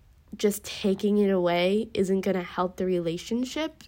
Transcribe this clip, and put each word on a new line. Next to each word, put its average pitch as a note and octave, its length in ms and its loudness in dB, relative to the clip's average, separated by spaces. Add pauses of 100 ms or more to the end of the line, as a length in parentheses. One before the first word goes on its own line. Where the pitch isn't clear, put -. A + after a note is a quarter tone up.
(360)
just G3+ 280 0
taking G3+ 540 0
it G3+ 120 4
away F#3 640 2
isn't F#3+ 280 0
gonna F#3 220 0
help F3+ 340 -4
the F#3+ 80 -2
relationship F#3 1040 -2